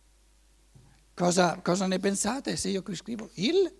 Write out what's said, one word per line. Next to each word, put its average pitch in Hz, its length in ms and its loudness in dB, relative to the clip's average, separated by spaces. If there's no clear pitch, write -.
Cosa, 175 460 2
cosa 185 300 0
ne 185 100 0
pensate 202 580 -2
se 185 120 -4
io 190 160 -2
qui 196 100 -8
scrivo 220 400 -10
il 330 460 2